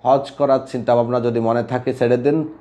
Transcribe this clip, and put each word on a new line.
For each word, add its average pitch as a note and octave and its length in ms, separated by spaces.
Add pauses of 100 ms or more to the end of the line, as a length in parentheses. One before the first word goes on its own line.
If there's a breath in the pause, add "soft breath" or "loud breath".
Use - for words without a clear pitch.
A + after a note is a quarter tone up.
হজ C3+ 180 (160)
করার C3+ 220 (100)
চিন্তাভাবনা A#2+ 560
যদি A#2 200
মনে A#2 240
থাকে, B2+ 180 (100)
ছেড়ে B2 260
দিন D3 120 (240)